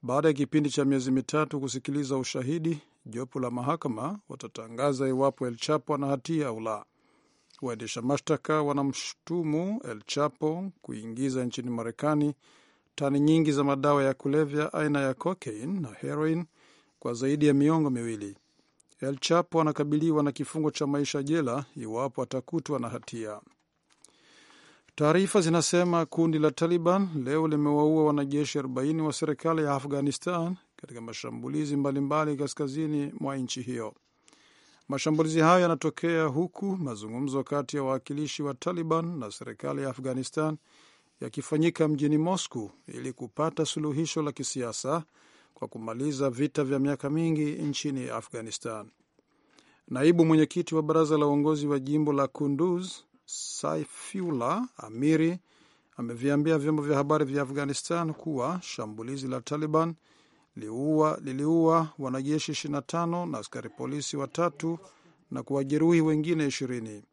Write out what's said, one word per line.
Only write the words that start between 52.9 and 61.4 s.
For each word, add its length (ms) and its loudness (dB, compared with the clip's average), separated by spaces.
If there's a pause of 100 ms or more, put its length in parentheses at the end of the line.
Saifullah 1500 -4
Amiri, 600 0 (580)
ameviambia 600 0
vyombo 240 0
vya 140 2
habari 280 2
vya 180 -2
Afghanistan 720 -4
kuwa 480 -4
shambulizi 640 -8
la 120 -4
Taliban 540 0 (600)
liua, 680 2
liliua 640 2 (100)